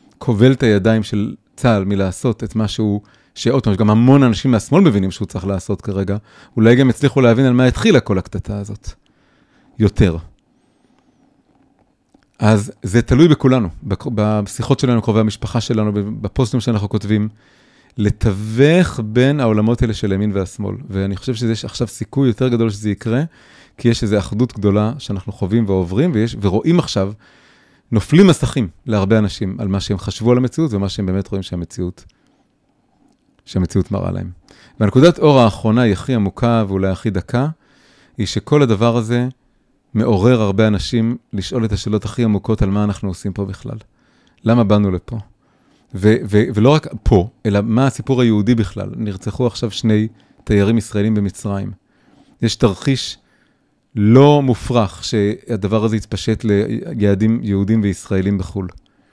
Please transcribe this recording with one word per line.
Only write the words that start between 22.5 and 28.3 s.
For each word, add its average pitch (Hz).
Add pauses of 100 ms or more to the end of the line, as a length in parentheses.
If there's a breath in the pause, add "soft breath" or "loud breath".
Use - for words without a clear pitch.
שזה 104
יקרה, 113 (560 soft breath)
כי 117
יש 113
איזו 104
אחדות 104
גדולה 104
שאנחנו 101
חווים 107
ועוברים, 98
ויש, 113
ורואים 101
עכשיו, 101 (800 soft breath)
נופלים 147
מסכים 131 (180)